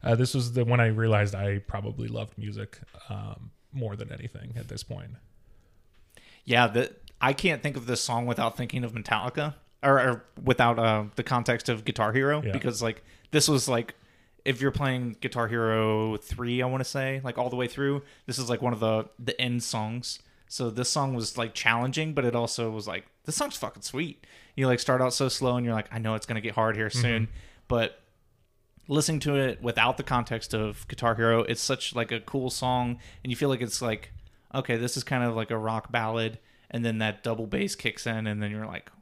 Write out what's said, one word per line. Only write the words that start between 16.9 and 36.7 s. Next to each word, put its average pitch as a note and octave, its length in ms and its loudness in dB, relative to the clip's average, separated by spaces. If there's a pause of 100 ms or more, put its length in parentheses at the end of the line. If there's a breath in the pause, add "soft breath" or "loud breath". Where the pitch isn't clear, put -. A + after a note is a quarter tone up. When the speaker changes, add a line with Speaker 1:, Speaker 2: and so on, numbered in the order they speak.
Speaker 2:
like, B2 160 -6
all B2 100 0
the B2 60 -4
way B2 120 -2
through, C#3 360 -2 (240 loud breath)
this A#2+ 100 -4
is, B2+ 100 -4
like, A#2 140 0
one B2 120 2
of G#2 60 -4
the, A2 380 2
the B2 240 -6
end A#2+ 220 0
songs. A2+ 560 -6 (280 soft breath)
So B2 220 -4
this B2 180 -2
song C3+ 280 0
was, A2 200 -4
like, A#2 200 -4
challenging, B2+ 580 2
but C3+ 120 2
it A#2+ 100 2
also A#2 340 0
was A2 180 -6
like, F#2 200 -8 (160)
"This D#3 120 -6
song's C#4+ 220 -2
fucking - 240 -8
sweet." - 420 -6 (320 loud breath)
You, C3+ 120 2
like, B2 120 4
start B2+ 220 2
out B2+ 140 2
so C3+ 140 2
slow B2 280 0
and A#2+ 80 0
you're A#2 80 0
like, G#2+ 180 -2
"I A2+ 60 -6
know A2 160 -2
it's A2 140 -6
gonna A2+ 140 -4
get G#2+ 120 -6
hard A2 220 2
here G#2+ 140 0
Speaker 1:
Mm-hmm. B2 120 0
Speaker 2:
soon." A2+ 260 2 (400 loud breath)
But A#2 320 0 (880)
listening D3 340 2
to C#3+ 140 2
it C3 280 0
without A#2+ 340 4
the C3+ 60 -6
context A#2 500 -2
of G#2+ 340 -2
Guitar A#2 280 0
Hero, A2+ 260 4
it's - 200 -2
such, - 340 -2
like, A#2 160 -2
a A2+ 80 -4
cool B2+ 320 -4
song, B2 480 0 (240 loud breath)
and B2+ 80 -4
you A#2+ 40 0
feel C#3 140 2
like B2+ 120 0
it's A2+ 200 -4
like, A2+ 300 -4 (420 soft breath)
"Okay, B2+ 240 0
this B2 180 -2
is C3 80 -4
kind B2 200 0
of A#2 120 0
like A2 140 -2
a A#2 80 -2
rock A2 340 -2
ballad," A2 460 0 (320 soft breath)
and A#2 160 -2